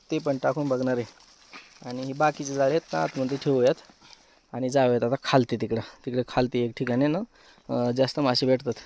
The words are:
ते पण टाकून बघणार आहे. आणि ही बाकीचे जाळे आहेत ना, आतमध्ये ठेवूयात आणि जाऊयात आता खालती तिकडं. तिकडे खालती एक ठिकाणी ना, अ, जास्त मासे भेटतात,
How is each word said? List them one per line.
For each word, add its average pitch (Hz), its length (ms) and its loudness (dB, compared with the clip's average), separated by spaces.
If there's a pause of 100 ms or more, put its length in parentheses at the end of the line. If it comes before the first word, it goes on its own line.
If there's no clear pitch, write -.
(100)
ते 156 80 -2
पण 147 200 -2
टाकून 139 300 0
बघणार 127 280 0
आहे. 120 80 -4 (840)
आणि 123 140 -8
ही 135 100 -8
बाकीचे 143 420 0
जाळे 139 160 2
आहेत 160 100 2 (120)
ना, 160 100 -2
आतमध्ये 131 340 -2
ठेवूयात 135 380 4 (800)
आणि 127 180 -4
जाऊयात 123 320 4
आता 120 200 0
खालती 127 340 2
तिकडं. 113 240 -2 (260)
तिकडे 123 220 -2
खालती 127 300 0
एक 120 180 0
ठिकाणी 123 300 0
ना, 151 120 0 (500)
अ, 120 220 0
जास्त 131 300 0
मासे 131 260 2
भेटतात, 131 260 2 (140)